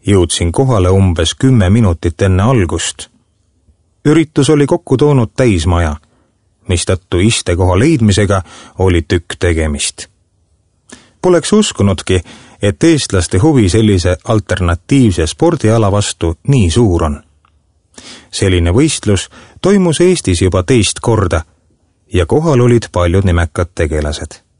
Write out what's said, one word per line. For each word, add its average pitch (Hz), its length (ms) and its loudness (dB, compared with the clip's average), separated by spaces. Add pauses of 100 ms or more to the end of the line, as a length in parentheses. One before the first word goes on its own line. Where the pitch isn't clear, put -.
Jõudsin 90 440 0
kohale 113 380 0
umbes 92 460 0
kümme 117 340 2
minutit 95 520 0
enne 95 220 0
algust. 98 640 -2 (960)
Üritus 151 440 2
oli 143 160 2
kokku - 320 0
toonud 139 400 2
täismaja, 87 580 0 (760)
mistõttu 90 500 -4
istekoha 92 600 0
leidmisega 107 600 0 (380)
oli 90 220 0
tükk - 380 -6
tegemist. 78 680 -4 (1120)
Poleks 180 320 0
uskunudki, 101 680 0 (400)
et 101 220 -2
eestlaste 131 540 0
huvi 123 320 2
sellise 95 540 0
alternatiivse 92 1040 0
spordiala 117 640 0
vastu 98 420 -2 (140)
nii 113 240 2
suur 87 320 2
on. 73 180 -4 (1120)
Selline 87 420 0
võistlus 117 560 -2 (320)
toimus 180 400 2
Eestis 170 400 0
juba 92 220 0
teist - 380 0
korda 95 420 -2 (680)
ja 85 120 0
kohal 143 360 0
olid 120 300 2
paljud 90 340 0
nimekad 85 500 -2
tegelased. 76 720 -6 (120)